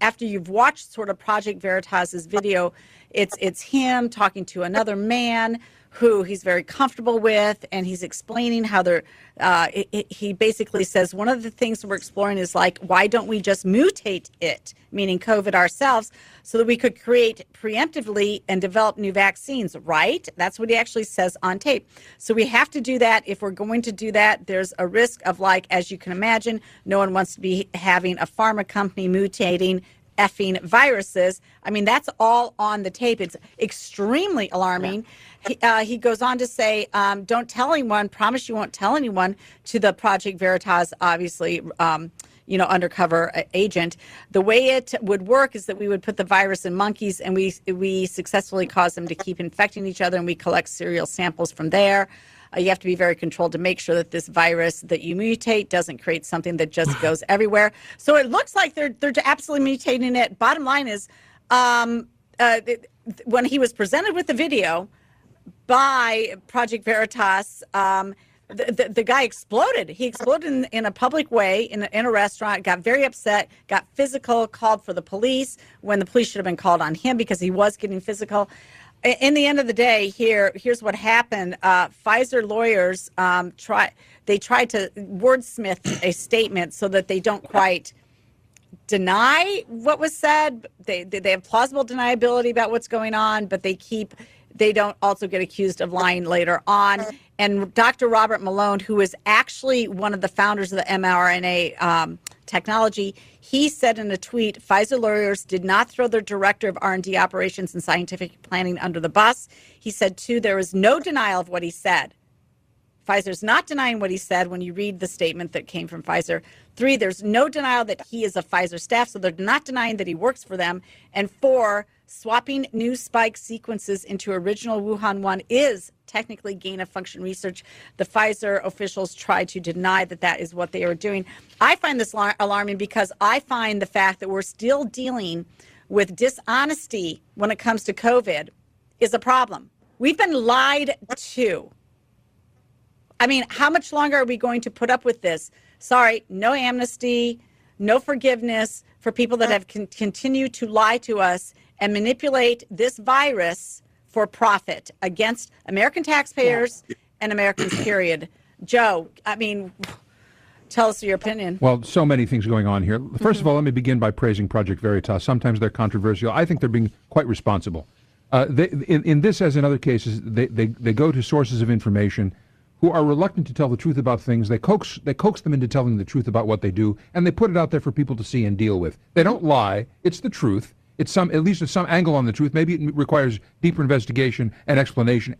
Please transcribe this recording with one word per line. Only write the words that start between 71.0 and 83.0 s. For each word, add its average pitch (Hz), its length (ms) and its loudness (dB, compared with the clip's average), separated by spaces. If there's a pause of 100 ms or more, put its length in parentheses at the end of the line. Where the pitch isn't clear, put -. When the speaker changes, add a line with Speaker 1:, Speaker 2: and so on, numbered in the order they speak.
Speaker 1:
way 202 320 2
in 208 220 -6
a, - 80 -6
in 220 140 0
a 240 40 0
restaurant, 202 540 0
got 180 160 0
very 254 240 2
upset, 208 440 0 (200)
got 196 260 0
physical, 247 540 0
called 220 360 0
for 196 80 -8
the 170 100 -6
police 254 540 -2 (240)
when 202 200 0
the 185 60 -2
police 233 220 2
should 202 100 -10
have 190 60 -6
been 180 120 -4
called 175 260 2
on 156 120 -2
him 254 220 -2
because 214 220 -2
he 180 120 -2
was 202 260 2
getting 196 240 -8
physical. 208 500 -4 (540)
I-, 247 160 4
in 277 140 4
the 285 120 4
end 285 140 2
of 247 80 -2
the 233 40 -2
day, 220 360 4
here, 208 480 2
here's 233 260 -2
what 208 140 -2
happened. 214 640 0
Uh, 185 260 4
Pfizer 233 580 0
lawyers, 208 680 0